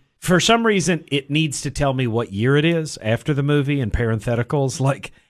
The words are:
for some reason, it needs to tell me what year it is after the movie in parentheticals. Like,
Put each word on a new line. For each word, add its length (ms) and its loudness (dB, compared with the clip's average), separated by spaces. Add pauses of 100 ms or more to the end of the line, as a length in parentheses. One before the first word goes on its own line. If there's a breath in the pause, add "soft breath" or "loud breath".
(200)
for 200 2
some 260 4
reason, 420 2
it 240 -2
needs 300 0
to 100 -6
tell 240 0
me 100 0
what 280 -2
year 220 2
it 100 4
is 360 -2
after 320 -2
the 100 0
movie 380 0
in 80 -2
parentheticals. 920 -2
Like, 320 -2 (180 soft breath)